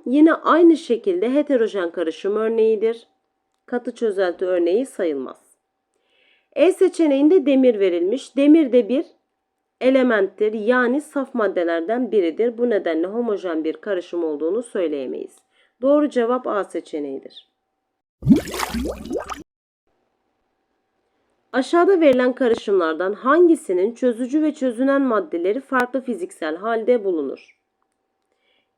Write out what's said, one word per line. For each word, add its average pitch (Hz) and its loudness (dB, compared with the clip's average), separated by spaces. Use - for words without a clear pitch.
yine 302 4
aynı 330 4
şekilde 208 -2
heterojen 220 0
karışım 175 -4
örneğidir. 220 0
Katı 240 -8
çözelti 190 -2
örneği 180 0
sayılmaz. 151 -6
E 330 4
seçeneğinde 311 2
demir 262 4
verilmiş. 185 -2
Demir 294 4
de 226 2
bir 269 -2
elementtir, 226 2
yani 247 0
saf 277 -8
maddelerden 185 -2
biridir. 214 0
Bu 240 0
nedenle 170 -2
homojen 196 -4
bir 156 -4
karışım 175 -6
olduğunu 160 -4
söyleyemeyiz. 151 -6
Doğru 294 2
cevap 247 -2
A 202 -2
seçeneğidir. 147 -12
Aşağıda 339 2
verilen 254 4
karışımlardan 190 0
hangisinin 233 2
çözücü 254 -2
ve 302 -2
çözünen 262 -2
maddeleri 202 -2
farklı 247 -4
fiziksel 175 -8
halde 226 -2
bulunur? 156 -6